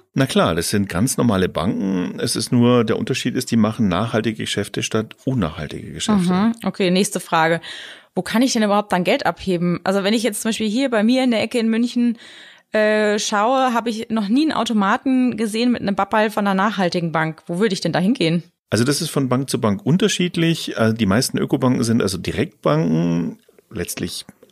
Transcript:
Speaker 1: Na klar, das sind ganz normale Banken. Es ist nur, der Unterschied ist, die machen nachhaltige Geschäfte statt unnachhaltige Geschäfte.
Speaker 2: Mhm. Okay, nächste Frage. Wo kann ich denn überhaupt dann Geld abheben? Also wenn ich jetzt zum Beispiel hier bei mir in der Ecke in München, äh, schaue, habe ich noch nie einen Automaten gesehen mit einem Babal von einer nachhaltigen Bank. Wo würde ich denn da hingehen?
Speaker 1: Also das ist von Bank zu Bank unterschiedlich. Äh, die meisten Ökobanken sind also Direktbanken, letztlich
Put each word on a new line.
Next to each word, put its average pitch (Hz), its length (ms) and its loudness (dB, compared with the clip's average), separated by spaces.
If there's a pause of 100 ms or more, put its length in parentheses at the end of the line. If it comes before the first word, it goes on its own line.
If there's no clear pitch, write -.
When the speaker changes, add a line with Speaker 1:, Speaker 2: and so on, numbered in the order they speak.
(140)
Speaker 1:
Na 135 120 2
klar, 127 300 2
das 85 120 -2
sind 101 200 0
ganz 101 280 -2
normale 95 320 2
Banken. 92 720 -2
Es - 160 -4
ist 110 160 -6
nur, 120 320 4
der 107 160 -2
Unterschied 127 380 -4
ist, 127 160 -4
die 120 40 2
machen 110 300 2
nachhaltige 110 560 -2
Geschäfte 110 400 -6
statt 110 320 -4 (100)
unnachhaltige 80 680 -4
Geschäfte. 180 400 0
Speaker 2:
Mhm. 208 200 2 (120)
Okay, 190 260 -2
nächste 185 300 0
Frage. 165 400 0 (560)
Wo 180 60 -2
kann 226 200 0
ich 269 100 2
denn 220 120 2
überhaupt 208 280 0
dann 180 120 2
Geld 226 220 0
abheben? 175 580 0
Also 196 180 0
wenn 196 100 0
ich 226 120 2
jetzt 208 180 -4
zum 220 60 -2
Beispiel 220 200 -2
hier 254 220 0
bei 214 140 2
mir 254 180 4
in 262 80 2
der 220 100 2
Ecke 226 200 -2
in 220 80 0
München, 233 500 0 (540)
äh, 214 480 2
schaue, 247 520 2
habe 233 180 -2
ich 220 200 -6
noch 220 160 0
nie 247 160 2
einen 311 100 2
Automaten 240 840 2
gesehen 226 340 0
mit 233 120 0
einem 202 120 -2
Babal 214 380 2
von 208 160 -2
einer 196 120 2
nachhaltigen 180 520 0
Bank. 160 340 -2
Wo 170 140 -4
würde 208 140 2
ich - 60 -4
denn 165 120 -2
da 151 80 0
hingehen? 175 420 2 (280)
Speaker 1:
Also 107 120 4
das 143 180 2
ist 165 100 -6
von 139 180 0
Bank 131 220 0
zu 127 100 -2
Bank 101 260 0
unterschiedlich. 170 880 0
Äh, 220 180 2
die 196 120 0
meisten 185 320 0
Ökobanken 131 460 0
sind 110 180 2
also 92 160 -2
Direktbanken, 160 1200 -2 (320)
letztlich - 540 -8 (280)